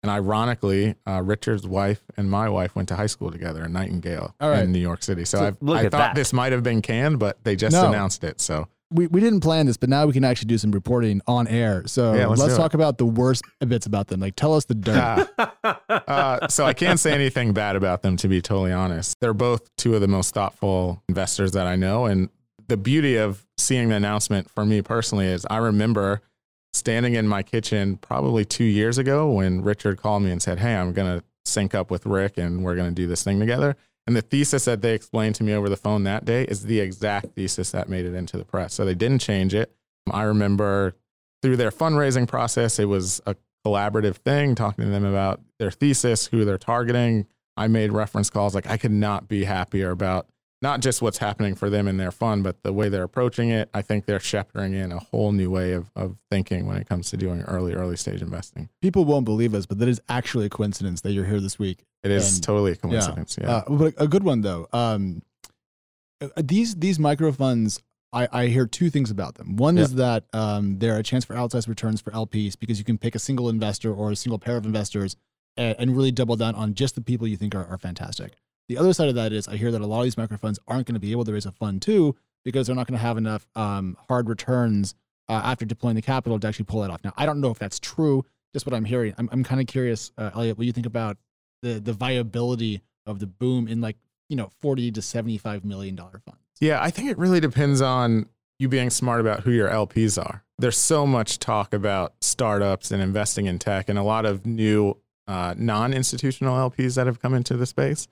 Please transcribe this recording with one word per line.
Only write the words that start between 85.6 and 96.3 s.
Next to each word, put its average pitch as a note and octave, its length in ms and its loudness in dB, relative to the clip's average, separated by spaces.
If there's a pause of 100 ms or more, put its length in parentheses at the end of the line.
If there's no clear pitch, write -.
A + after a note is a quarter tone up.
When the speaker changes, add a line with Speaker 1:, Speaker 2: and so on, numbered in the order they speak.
Speaker 2:
deploying A2+ 300 -2
the A2 80 -2
capital B2 360 -2
to G#2 80 -4
actually G#2+ 180 -6
pull A2 180 -4
it F#2+ 80 -6
off. E2+ 120 -12
Now, G2 140 -6
I C#3 80 -2
don't D3 160 -2
know C3 80 2
if A2+ 80 -6
that's G2+ 220 -8
true, C#3+ 440 0 (300)
just - 140 -6
what B2+ 80 -4
I'm A2+ 100 -2
hearing. A2+ 320 -2
I'm, A#2 140 -4
I'm B2+ 120 0
kinda C3 220 0
curious, A#2+ 540 -4
uh, G#2+ 160 -4
Elliot, A2+ 200 -2
what A#2 120 -2
you B2 40 0
think A#2 140 -4
about A2 320 -6 (460)
the, A#2 160 -4
the A2 140 -6
viability A#2+ 920 -2 (240)
of G#2+ 100 -10
the G2+ 80 -8
boom B2 420 -2
in, A2+ 140 -4
like, G#2+ 160 -6 (320)
you D3+ 60 -6
know, A2+ 160 -6 (100)
forty C3 300 -2
to G#2+ 100 -8
seventy-five G#2+ 640 -6
million G2 300 -8
dollar F#2 280 -18
funds. - 160 -20 (220)